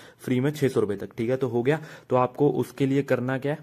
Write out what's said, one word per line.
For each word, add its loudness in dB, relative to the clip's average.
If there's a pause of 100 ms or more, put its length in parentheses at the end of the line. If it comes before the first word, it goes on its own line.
(180)
फ्री -2
में 0
छः 0
सौ 0
रुपये 0
तक। -12
ठीक -2
है, 2
तो -2
हो 0
गया। 0 (300)
तो 4
आपको 4
उसके -2
लिए 2
करना 0
क्या -2
है, -6